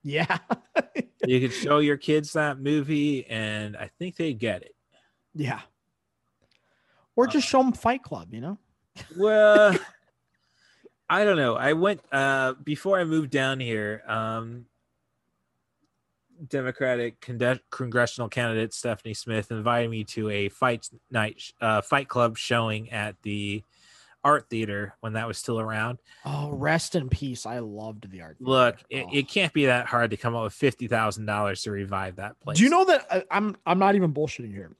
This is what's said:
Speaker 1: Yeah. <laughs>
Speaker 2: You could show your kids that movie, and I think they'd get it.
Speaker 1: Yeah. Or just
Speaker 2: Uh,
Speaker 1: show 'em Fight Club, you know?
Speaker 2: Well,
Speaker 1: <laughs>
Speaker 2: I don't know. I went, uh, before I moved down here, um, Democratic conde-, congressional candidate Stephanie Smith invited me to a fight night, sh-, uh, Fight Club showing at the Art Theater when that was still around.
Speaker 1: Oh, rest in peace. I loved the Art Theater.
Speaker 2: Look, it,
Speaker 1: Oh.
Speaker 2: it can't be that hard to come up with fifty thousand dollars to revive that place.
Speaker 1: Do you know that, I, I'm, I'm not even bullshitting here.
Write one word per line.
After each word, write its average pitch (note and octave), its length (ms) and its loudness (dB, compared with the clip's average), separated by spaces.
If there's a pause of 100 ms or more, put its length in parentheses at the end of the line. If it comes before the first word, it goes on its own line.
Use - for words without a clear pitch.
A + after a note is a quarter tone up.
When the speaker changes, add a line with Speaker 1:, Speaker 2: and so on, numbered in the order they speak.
Speaker 1:
Yeah. D#3+ 400 -2
<laughs> - 40 -20 (760)
Speaker 2:
You B2+ 160 4
could B2 140 0
show D3 240 2
your D3 200 4
kids D3+ 360 0
that D3 260 0
movie, D3 680 0
and G#2+ 500 -6
I G#2 220 -12
think F3+ 160 -8
they'd D3 240 -4
get A2 240 -4
it. - 120 -20 (600)
Speaker 1:
Yeah. C3+ 260 -4 (1500)
Or A#3+ 120 4
just C4 180 2
Speaker 2:
Uh, - 40 -6
Speaker 1:
show C4 100 4
'em C4 140 4
Fight B3+ 280 -2
Club, F2 320 -14
you A2+ 80 -10
know? F#3 160 -8 (580)
Speaker 2:
Well, G#3 640 8
Speaker 1:
<laughs> - 1300 -14
Speaker 2:
I F#3 140 2
don't G3 140 4
know. B2+ 180 2
I C3+ 180 2
went, F#3 280 0 (100)
uh, C3+ 420 2
before D3+ 460 -2
I F3 40 0
moved D#3+ 260 0
down C3+ 300 0
here, G#2+ 480 -4
um, A2+ 580 -6 (1800)
Democratic B2+ 720 -4
conde-, B2 480 -2
congressional A#2+ 600 -2
candidate A2+ 440 -2
Stephanie A2+ 400 -8
Smith A2 380 -4
invited A#2 380 0
me A2 160 -6
to G#2+ 240 -4
a G2+ 200 -2
fight B2 400 -2 (200)
night, G#2+ 300 -2
sh-, - 120 -16 (100)
uh, A2 200 2
Fight C#3 260 0
Club A#2 300 0
showing A2+ 540 -2
at G#2+ 300 -8
the G#2 420 -6 (600)
Art C#3+ 260 2
Theater G#2 500 -6
when A2 140 -8
that A2+ 140 -4
was A2 100 -8
still A#2 220 -4
around. A2 400 -4 (260)
Speaker 1:
Oh, D3 260 -6
rest D3+ 440 -2
in C3+ 140 -2
peace. B2 360 -4
I A#2+ 140 -8
loved G#2+ 520 -12
the F#2 100 -16
Art D#2+ 160 -20
Theater. B2+ 140 -6
Speaker 2:
Look, B2 240 6 (140)
it, C3 180 -6
Speaker 1:
Oh. - 40 -18
Speaker 2:
it C#3 160 0
can't F#3 260 0
be D3 120 4
that B2 220 4
hard A#2 240 2
to G#2 60 -4
come A#2 180 -4
up A2+ 80 -2
with G#2+ 100 -6
fifty B2+ 340 0
thousand A2 380 0
dollars G#2 380 -2
to G#2+ 80 -6
revive G2 460 -6
that G2+ 220 -14
place. - 180 -4
Speaker 1:
Do G3+ 60 8
you C4+ 60 8
know F4+ 160 6
that, E4 260 4
I, F#3 200 0
I'm, G3+ 340 -2
I'm F3+ 140 2
not G3+ 160 6
even F3 180 2
bullshitting C3 400 -6
here. F#2+ 260 -14